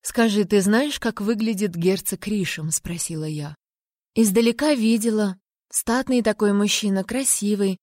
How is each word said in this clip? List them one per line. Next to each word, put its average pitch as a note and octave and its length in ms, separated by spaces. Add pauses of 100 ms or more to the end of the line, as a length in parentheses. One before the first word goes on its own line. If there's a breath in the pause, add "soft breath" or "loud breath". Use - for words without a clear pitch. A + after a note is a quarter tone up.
«Скажи, G#3+ 440
ты G3+ 160
знаешь, A#3 380
как A3+ 220
выглядит G#3 540
герцог F#3 520
Ришем?» E3 440
спросила D#3+ 540
я. D3+ 300 (600)
«Издалека A#3 580
видела. G#3+ 640 (320)
Статный B3 520
такой G#3 320
мужчина, G3+ 500
красивый. G3+ 800